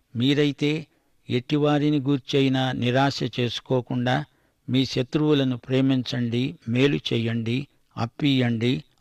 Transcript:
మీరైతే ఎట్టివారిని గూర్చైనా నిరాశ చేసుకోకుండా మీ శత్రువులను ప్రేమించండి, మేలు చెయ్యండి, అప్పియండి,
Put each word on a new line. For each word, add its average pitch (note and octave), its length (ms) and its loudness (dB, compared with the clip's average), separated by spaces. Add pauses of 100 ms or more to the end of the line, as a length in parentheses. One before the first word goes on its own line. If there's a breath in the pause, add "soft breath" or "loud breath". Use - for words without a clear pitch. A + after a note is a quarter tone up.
(160)
మీరైతే D3 720 0 (420)
ఎట్టివారిని D3 720 2
గూర్చైనా C3 720 0
నిరాశ C3 480 0 (200)
చేసుకోకుండా B2+ 840 -2 (440)
మీ B2+ 160 2
శత్రువులను C3+ 720 0
ప్రేమించండి, C3 1000 0 (120)
మేలు C3+ 260 2
చెయ్యండి, A#2 720 -2 (300)
అప్పియండి, B2 880 0 (180)